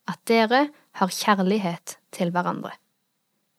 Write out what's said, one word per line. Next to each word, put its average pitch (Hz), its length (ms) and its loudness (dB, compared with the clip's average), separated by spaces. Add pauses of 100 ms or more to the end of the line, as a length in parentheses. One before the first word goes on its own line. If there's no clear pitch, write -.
at - 200 -10
dere 233 400 4 (320)
har 185 120 0
kjærlighet 190 840 -2 (140)
til 175 200 -4
hverandre.» 175 400 -4 (880)